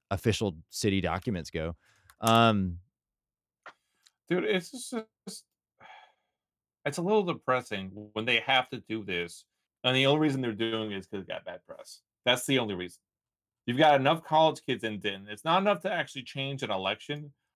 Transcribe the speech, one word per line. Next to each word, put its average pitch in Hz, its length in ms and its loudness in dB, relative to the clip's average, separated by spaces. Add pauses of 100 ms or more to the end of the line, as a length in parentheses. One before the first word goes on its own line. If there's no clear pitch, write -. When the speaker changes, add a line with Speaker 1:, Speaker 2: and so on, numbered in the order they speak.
(120)
Speaker 1:
official 98 460 0 (120)
city 98 320 0
documents 87 480 -2
go. 82 260 -6 (460)
Um, 110 580 4 (1500)
Speaker 2:
Dude, 175 160 2
it's 185 260 0
just, 254 220 -12 (340)
just, - 160 -16 (1400)
it's 147 120 -4
a 175 40 -4
little 208 220 2
depressing 123 680 -2 (220)
when 110 120 -4
they 120 200 4
have 131 240 2
to 120 200 -10
do 110 140 -4
this. 87 420 -6 (380)
And 127 120 2
the 135 120 4
only 151 140 6
reason 135 200 2
they're 120 120 -2
doing 110 380 -2
it 98 60 -6
is 92 100 -12
'cause 98 140 -8
it 85 60 -14
got 85 180 -8
bad 87 220 -12
press. - 340 -20 (240)
That's 123 200 2
the 135 140 4
only 107 140 -2
reason. 90 260 -8 (680)
You've 123 120 -2
got 147 220 8
enough 151 240 2
college 156 420 2
kids 120 180 -4
in 107 160 -4
Denton. 98 300 -6
It's 107 160 -10
not 175 160 2
enough 196 200 2
to 196 100 -4
actually 165 320 -6
change 135 400 -6
an 107 80 -4
election, 110 600 -4 (220)